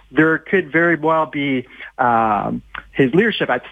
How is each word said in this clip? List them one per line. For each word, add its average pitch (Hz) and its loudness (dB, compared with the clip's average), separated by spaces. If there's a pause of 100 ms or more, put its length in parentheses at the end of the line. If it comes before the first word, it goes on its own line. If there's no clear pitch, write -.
(120)
There 156 4
could 160 -2
very 165 2
well 156 0
be, 143 -4 (300)
um, 113 0 (300)
his 131 0
leadership 190 0
at 123 -2